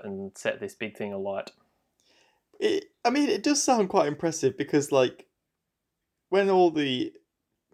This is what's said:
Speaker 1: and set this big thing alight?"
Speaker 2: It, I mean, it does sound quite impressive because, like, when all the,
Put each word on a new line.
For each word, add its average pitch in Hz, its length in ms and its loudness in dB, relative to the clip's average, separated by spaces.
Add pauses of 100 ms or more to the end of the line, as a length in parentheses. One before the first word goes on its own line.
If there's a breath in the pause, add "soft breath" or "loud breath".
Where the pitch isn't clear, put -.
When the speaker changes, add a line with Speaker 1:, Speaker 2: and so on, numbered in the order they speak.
Speaker 1:
and 98 320 -10
set - 240 -6
this - 160 -10
big 104 220 -10
thing 104 160 -8
alight?" 98 360 -8 (1120)
Speaker 2:
It, - 240 -2 (200)
I 240 60 2
mean, 285 180 2
it 208 140 -2
does 294 200 0
sound 226 260 2
quite 180 180 2
impressive 147 500 -2
because, 143 360 0
like, 131 340 2 (1040)
when 196 200 2
all 180 220 6
the, 139 420 0 (600)